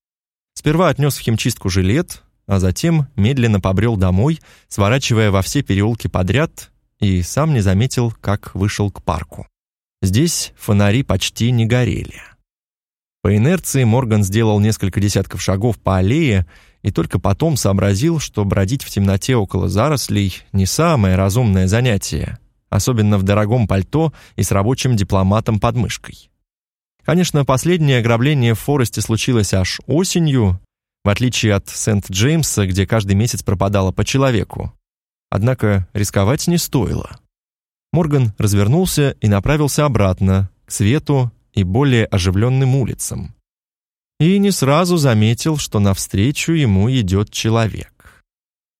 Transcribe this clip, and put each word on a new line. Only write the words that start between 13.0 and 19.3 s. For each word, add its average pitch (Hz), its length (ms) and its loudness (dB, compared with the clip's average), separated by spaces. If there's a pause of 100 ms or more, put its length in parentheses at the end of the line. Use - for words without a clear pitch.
По 98 140 2
инерции 135 480 2
Морган 110 400 2
сделал 104 360 2
несколько 104 420 0
десятков 98 400 -2
шагов 101 380 -2
по 95 180 0
аллее 104 480 2 (380)
и 104 80 -2
только 85 280 -2
потом 123 380 0
сообразил, 101 640 0
что - 260 -4
бродить 98 380 -2
в - 60 -16
темноте 98 460 0